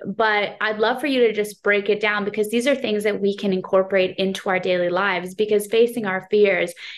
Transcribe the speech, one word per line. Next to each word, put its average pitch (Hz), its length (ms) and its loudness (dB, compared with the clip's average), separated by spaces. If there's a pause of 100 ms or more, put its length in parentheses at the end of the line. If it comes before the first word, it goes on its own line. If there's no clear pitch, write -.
but 208 540 0
I'd 214 180 -2
love 233 220 0
for 311 60 -4
you 262 200 2
to 220 60 2
just 208 300 -4
break 202 260 2
it 208 120 0
down, 208 240 0
because 208 260 -2
these 233 160 0
are 285 80 4
things 214 300 -2
that 202 160 0
we 202 160 0
can 202 160 -2
incorporate 190 640 0
into 190 320 -4
our 185 100 0
daily 180 320 0
lives, 185 440 -2
because 208 320 0
facing 233 400 2
our 185 240 -4
fears 190 420 2 (260)